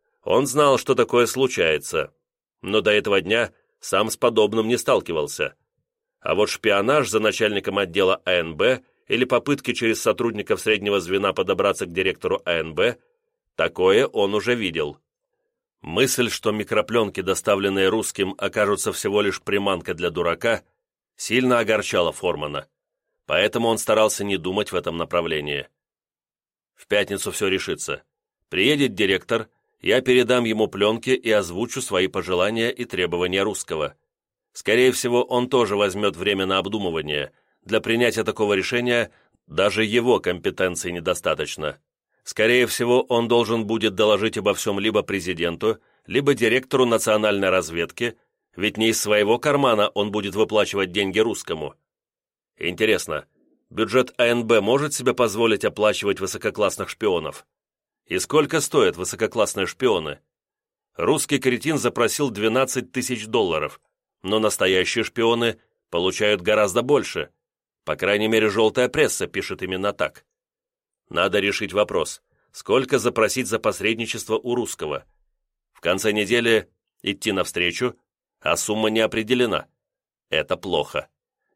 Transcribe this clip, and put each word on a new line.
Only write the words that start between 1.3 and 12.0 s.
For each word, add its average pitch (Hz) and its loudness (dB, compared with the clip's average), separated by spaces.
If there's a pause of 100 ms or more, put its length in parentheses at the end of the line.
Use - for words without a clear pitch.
но 101 0
до 104 2
этого 101 2
дня 104 -2 (260)
сам 104 -2
с - -8
подобным 110 2
не 120 0
сталкивался. 80 -2 (640)
А 80 -2
вот 104 2
шпионаж 113 0
за 110 0
начальником 104 0
отдела 92 0
А 92 0
Н 82 0
Б 123 0 (240)
или 120 0
попытки 127 -2
через 113 -2
сотрудников 104 -2
среднего 101 0
звена 95 0
подобраться 98 0
к 87 -12
директору 92 -2